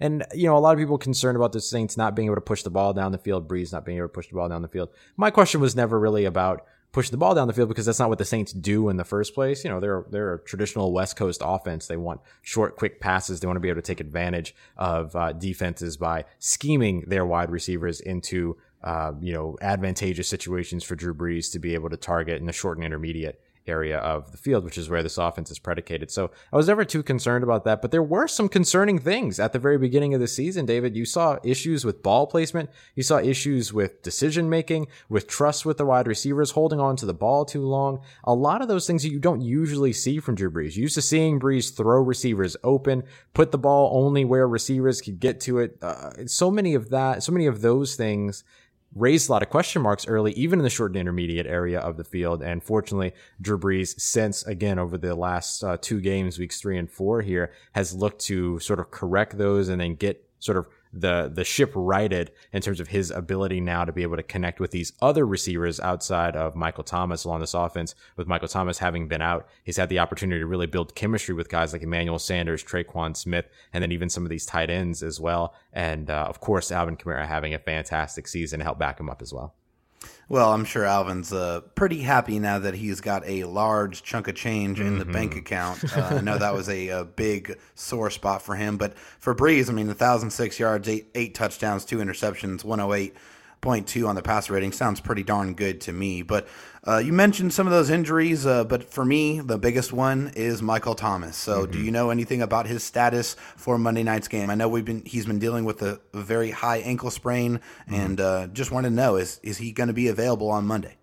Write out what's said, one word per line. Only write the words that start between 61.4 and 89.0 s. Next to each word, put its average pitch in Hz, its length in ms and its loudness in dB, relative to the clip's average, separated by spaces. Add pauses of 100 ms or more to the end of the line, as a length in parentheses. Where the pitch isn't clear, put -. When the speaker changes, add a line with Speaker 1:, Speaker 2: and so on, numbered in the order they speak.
Speaker 1:
ship 139 320 2
righted 92 560 2 (200)
in 98 100 -2
terms 92 180 -4
of 85 80 -8
his 95 240 -2
ability 92 480 -2
now 87 240 0
to 85 80 -6
be 87 100 -4
able 85 140 -2
to 80 80 -4
connect 87 340 -4
with 92 140 -2
these 87 280 -4
other 147 240 4
receivers 87 540 -2
outside 87 560 -2
of 80 220 -2
Michael 82 260 -4
Thomas 87 400 -2
along 82 180 -2
this 82 140 -6
offense, 85 400 -2 (220)
with 87 100 -6
Michael 85 220 -2
Thomas 90 300 -2
having 85 280 -2
been 78 160 -2
out. 85 240 -2 (160)
He's 87 140 -6
had 92 140 0
the 90 100 2
opportunity 90 400 0
to 80 60 -2
really 87 200 0
build 85 300 -4
chemistry 107 380 -2
with 82 160 -6
guys 82 220 -2
like 80 100 -8
Emmanuel 85 360 -2
Sanders, 85 460 -2
Traquan 82 520 -4
Smith, 87 280 -4 (280)
and 87 100 -2
then 85 100 -2
even 87 160 -2
some 87 160 -4
of 82 60 -6
these 80 160 -8
tight 82 240 -2
ends 87 340 -2
as 80 160 -8
well. 85 340 -2 (180)
And, 80 380 -4
uh, 76 180 -2
of - 120 -10
course, 95 320 -2
Alvin 85 240 -2
Kamara 76 320 -6
having 78 260 -4
a 76 60 -6
fantastic 78 640 -6
season 80 320 -6
to 76 60 -6
help 76 140 -4
back 71 200 -4
him 76 120 -10
up 62 120 -14
as 58 100 -14
well. 67 220 -12 (720)
Speaker 2:
Well, 117 240 6
I'm 110 120 2
sure 107 200 -2
Alvin's, 95 480 0
uh, 87 280 -2 (140)
pretty 165 280 0
happy 123 360 2
now 101 220 0
that 95 140 -4
he's 101 260 -6
got 98 260 -2
a 95 180 -4
large 101 600 0
chunk - 240 -6
of 98 80 -6
change 104 420 -2
in 101 200 0
the 95 60 -4
Speaker 1:
Mm-hmm. 87 80 -6
Speaker 2:
bank 110 240 -2
account. 90 600 -4
Uh, 135 220 0
I - 20 0
know 104 180 0
that 101 160 0
was 95 140 -4
a, 92 200 -4
a 90 160 -4
big 101 540 -4 (160)
sore 110 360 -4
spot 98 300 -2
for 104 140 -6
him. 104 220 -2
But 101 200 -4
for - 380 -4